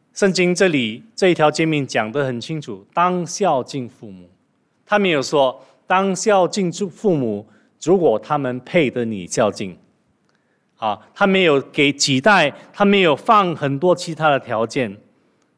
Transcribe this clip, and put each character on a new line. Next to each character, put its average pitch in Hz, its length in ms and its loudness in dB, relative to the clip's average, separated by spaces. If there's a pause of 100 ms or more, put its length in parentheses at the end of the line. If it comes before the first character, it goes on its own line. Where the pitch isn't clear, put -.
(140)
圣 202 180 2
经 180 240 0
这 185 140 2
里 123 340 -4 (100)
这 196 140 0
一 175 60 4
条 151 180 2
诫 160 140 -2
命 151 200 -2
讲 113 240 -4
得 139 160 -4
很 123 140 -6
清 156 220 -10
楚， 101 320 -16
当 180 340 -2
孝 160 340 -2
敬 120 280 -10
父 - 200 -20
母。 90 200 -20 (560)
他 208 120 0
没 196 120 2
有 147 120 0
说 135 400 0 (240)
当 190 300 0
孝 190 320 2
敬 180 240 -4
父 196 420 -4
母， 113 320 -4 (380)
如 185 160 2
果 127 180 2
他 147 200 -4
们 127 240 -6
配 160 280 0
得 120 140 -4
你 101 240 -8
孝 107 240 0
敬。 95 260 -12 (1000)
啊， 107 200 -4 (160)
他 202 140 0
没 190 160 2
有 147 160 4
给 139 320 0
几 135 300 0
代， 180 280 4 (220)
他 208 140 0
没 202 160 4
有 160 120 4
放 190 400 2
很 139 240 -4
多 175 160 2
其 170 220 -6
他 156 140 0
的 139 100 2
条 113 260 -4
件。 113 300 -6 (640)